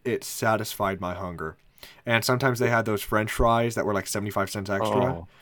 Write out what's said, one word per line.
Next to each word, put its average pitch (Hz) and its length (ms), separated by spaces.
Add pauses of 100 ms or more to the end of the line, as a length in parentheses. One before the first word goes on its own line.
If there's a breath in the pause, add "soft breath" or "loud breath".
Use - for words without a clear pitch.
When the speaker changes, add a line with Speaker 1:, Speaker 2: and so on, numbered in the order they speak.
Speaker 1:
it 113 200
satisfied 104 760
my 90 120
hunger. 87 460 (480 soft breath)
And 117 180
sometimes 127 360
they 117 100
had 113 160
those 107 160
French 107 300
fries 117 420
that 110 100
were, 104 80
like, 98 140
seventy-five 101 420
cents 101 220
extra. 107 420
Speaker 2:
Oh. 87 160 (140)